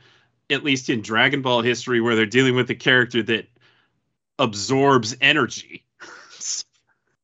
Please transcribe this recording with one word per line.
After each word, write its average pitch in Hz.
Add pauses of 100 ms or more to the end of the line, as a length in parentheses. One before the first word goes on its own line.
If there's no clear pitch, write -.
(500)
at 139
least 135
in 123
Dragon 123
Ball 123
history, 120
where 117
they're 110
dealing 127
with 123
a 113
character 123
that 107 (920)
absorbs 127
energy. - (160)
<laughs> - (600)